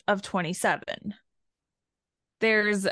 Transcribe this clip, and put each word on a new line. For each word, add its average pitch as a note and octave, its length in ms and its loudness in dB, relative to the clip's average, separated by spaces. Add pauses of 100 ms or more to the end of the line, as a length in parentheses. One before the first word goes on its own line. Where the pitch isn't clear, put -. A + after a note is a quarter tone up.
of G3+ 140 0
twenty-seven. F3+ 920 -4 (1300)
There's G#3 520 2